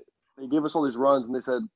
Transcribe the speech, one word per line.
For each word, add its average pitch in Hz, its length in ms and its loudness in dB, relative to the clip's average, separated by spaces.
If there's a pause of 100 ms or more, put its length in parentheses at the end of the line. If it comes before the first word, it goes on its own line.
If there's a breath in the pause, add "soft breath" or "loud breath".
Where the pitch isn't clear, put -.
(360)
they 135 120 -14
gave 151 160 0
us 151 100 -4
all 165 80 2
these 131 140 0
runs 135 300 4
and 123 80 -6
they 127 60 -2
said, 123 220 -2 (140)